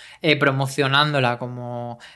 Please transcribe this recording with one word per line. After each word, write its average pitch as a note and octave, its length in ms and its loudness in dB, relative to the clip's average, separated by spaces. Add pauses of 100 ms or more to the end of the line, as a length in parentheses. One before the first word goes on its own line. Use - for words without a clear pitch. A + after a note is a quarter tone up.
(220)
eh, D#3 160 4
promocionándola C3+ 1040 2
como, B2 580 -10 (180)